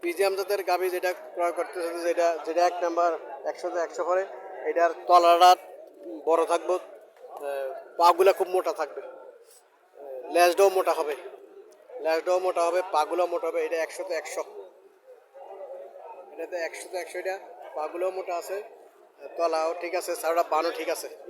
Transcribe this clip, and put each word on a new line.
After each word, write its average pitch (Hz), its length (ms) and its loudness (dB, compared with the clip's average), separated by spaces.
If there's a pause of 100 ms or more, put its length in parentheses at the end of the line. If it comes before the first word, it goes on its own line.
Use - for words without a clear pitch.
পিজিএম 196 380 0
জাতের 196 240 -2
গাভী 180 280 0
যেটা 180 200 -2 (240)
ক্রয় 175 180 0
করতেছে, 170 380 -4 (180)
যেটা, 170 180 2 (200)
যেটা 160 200 2
এক 175 180 2
নাম্বার, 170 260 2 (400)
একশো 175 200 -6
তে 170 160 -4
একশো 175 220 -6
পরে, 185 140 2 (480)
এটার 170 220 4 (160)
তলাটা 175 420 10 (800)
বড় 165 140 4 (100)
থাকবে, 170 220 0
আহ, 180 60 -2 (1200)
পাগুলা 175 320 8
খুব 185 220 0
মোটা 175 260 2
থাকবে, 139 220 -6
আহ, 127 100 -14 (1200)
লেজটাও 175 420 6
মোটা 180 160 2
হবে, 151 220 -2 (920)
লেজটাও 160 340 0
মোটা 180 280 0
হবে, 175 140 0 (120)
পাগুলা 156 340 0
মোটা 170 220 -4
হবে। 165 180 -2
এটা 165 100 -4
একশো 160 320 -6
তে 175 60 -4
একশো। 156 280 -6 (1900)
এটাতে 165 240 -10
একশো 170 340 -8
তে 185 120 -10
একশো, 165 160 -10
এটা 185 160 -4 (400)
পাগুলাও 165 360 -4
মোটা 185 260 -6
আছে, 170 200 -6 (800)
তলাও 165 340 2 (100)
ঠিক 170 140 -6
আছে, 175 220 -2
চারোটা 165 360 2
বানও 160 260 2
ঠিক 160 100 -4
আছে। 147 200 -4 (220)